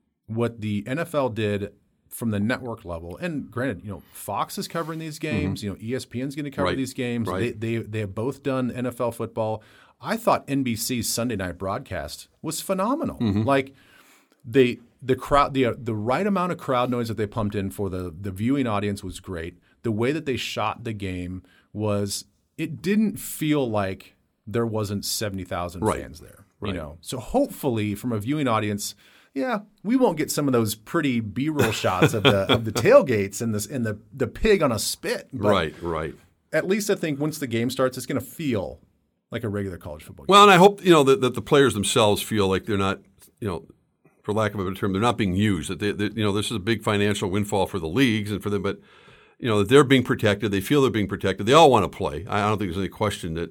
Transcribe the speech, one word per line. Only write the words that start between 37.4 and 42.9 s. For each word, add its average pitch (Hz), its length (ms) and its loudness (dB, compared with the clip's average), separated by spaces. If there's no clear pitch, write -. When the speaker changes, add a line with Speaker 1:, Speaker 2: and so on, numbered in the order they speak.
Speaker 1:
game 117 240 -2
starts, 131 260 0
it's 127 100 -10
gonna 139 140 -2
feel 107 600 -6
like 117 140 -8
a 110 40 -4
regular 98 300 -6
college 78 240 -14
football - 240 -16
game. 185 60 4
Speaker 2:
Well, 202 100 10
and 208 100 10
I 180 40 10
hope, 196 280 8
you 180 80 4
know, 151 120 8
that, 135 180 6
that 127 120 2
the 117 80 -4
players 143 320 4
themselves 104 460 2
feel 98 280 2
like 95 180 0
they're 107 100 0
not, 98 240 0